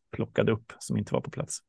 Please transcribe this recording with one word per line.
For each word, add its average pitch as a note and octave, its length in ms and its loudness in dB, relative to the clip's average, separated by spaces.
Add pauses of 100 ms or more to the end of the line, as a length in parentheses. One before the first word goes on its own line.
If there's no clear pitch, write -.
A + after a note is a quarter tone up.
(120)
plockade A2 400 2
upp - 280 -2
som - 180 -2
inte G#2 160 0
var - 80 2
på - 100 -8
plats. - 380 -6